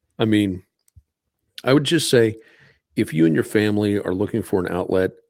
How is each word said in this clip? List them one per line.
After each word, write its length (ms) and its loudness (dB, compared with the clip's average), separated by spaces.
I 40 -2
mean, 400 0
I 80 2
would 100 2
just 260 -2
say, 280 2
if 180 -2
you 120 2
and 80 4
your 120 0
family 520 0
are 160 -4
looking 280 -4
for 180 -2
an 100 -4
outlet, 420 -2